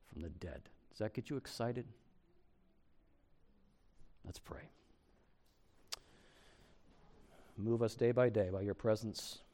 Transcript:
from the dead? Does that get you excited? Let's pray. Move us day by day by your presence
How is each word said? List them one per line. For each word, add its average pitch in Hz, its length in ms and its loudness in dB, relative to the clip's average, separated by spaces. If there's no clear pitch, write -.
from - 140 -10
the 82 80 -6
dead? - 320 -10
Does - 100 -20
that 107 140 -2
get - 160 -6
you 143 80 -2
excited? 120 480 -4
Let's - 140 -12
pray. - 300 -12
Move 113 240 2
us 113 140 2
day 117 160 6
by 123 160 6
day 104 220 4
by 95 120 0
your 101 120 0
presence 110 680 0